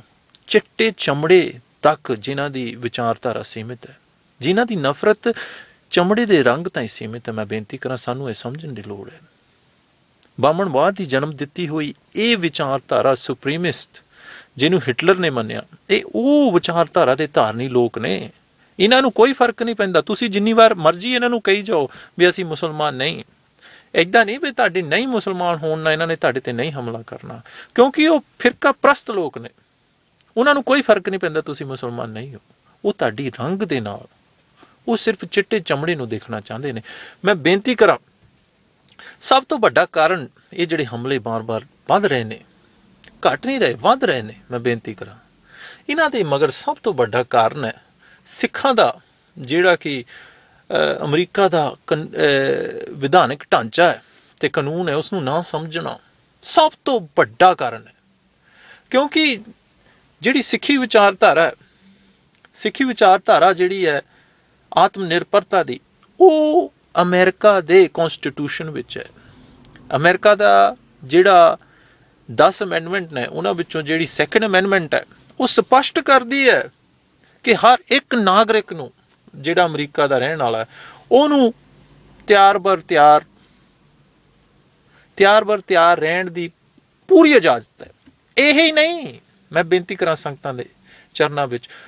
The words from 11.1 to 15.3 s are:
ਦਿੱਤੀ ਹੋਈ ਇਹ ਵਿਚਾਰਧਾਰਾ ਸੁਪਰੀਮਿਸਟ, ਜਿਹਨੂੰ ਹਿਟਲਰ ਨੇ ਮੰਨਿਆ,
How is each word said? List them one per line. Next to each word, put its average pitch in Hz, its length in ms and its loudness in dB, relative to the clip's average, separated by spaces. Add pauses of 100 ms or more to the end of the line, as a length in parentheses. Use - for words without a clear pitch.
ਦਿੱਤੀ 156 320 -10
ਹੋਈ 151 260 -6 (220)
ਇਹ 226 220 -2
ਵਿਚਾਰਧਾਰਾ 135 800 -2
ਸੁਪਰੀਮਿਸਟ, 147 880 -6 (540)
ਜਿਹਨੂੰ 156 300 2
ਹਿਟਲਰ 170 300 0
ਨੇ 175 120 -2
ਮੰਨਿਆ, 113 340 -6 (260)